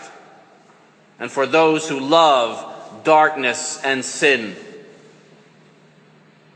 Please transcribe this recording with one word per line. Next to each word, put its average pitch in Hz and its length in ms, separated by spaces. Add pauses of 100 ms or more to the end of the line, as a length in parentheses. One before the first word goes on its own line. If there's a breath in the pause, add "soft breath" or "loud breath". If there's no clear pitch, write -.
(1200)
and 120 120
for 135 140
those 156 420
who 143 120
love 135 1040
darkness 135 800
and 135 200
sin. 120 520 (2000)